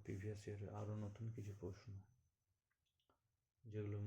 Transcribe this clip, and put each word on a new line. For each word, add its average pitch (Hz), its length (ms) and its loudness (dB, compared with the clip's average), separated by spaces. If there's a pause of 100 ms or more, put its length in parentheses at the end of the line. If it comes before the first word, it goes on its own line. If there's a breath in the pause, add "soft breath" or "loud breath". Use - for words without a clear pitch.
প্রিভিয়াস 104 440 0
ইয়ারের 101 220 0
আরও 104 260 2
নতুন 107 300 0 (100)
কিছু 104 260 -2
প্রশ্ন, 95 280 -2 (1800)
যেগুলো 104 360 2